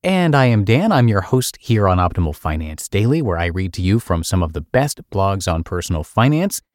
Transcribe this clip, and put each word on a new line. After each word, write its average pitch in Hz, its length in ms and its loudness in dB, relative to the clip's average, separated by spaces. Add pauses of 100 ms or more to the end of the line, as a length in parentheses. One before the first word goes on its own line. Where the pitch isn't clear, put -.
And 180 300 2
I 135 100 4
am 113 180 4
Dan. 143 300 2
I'm 123 160 4
your 101 140 2
host - 360 -2
here 104 300 2
on 90 80 4
Optimal 87 400 0
Finance 78 500 -8
Daily, 123 360 0
where 92 160 -2
I 85 80 0
read 90 280 -4
to 90 80 -6
you 98 160 2
from 87 240 -2
some 90 200 0
of 80 100 -2
the 85 80 -6
best 131 480 -2
blogs 98 420 -2
on 82 140 -2
personal 87 400 -4
finance 151 560 0 (140)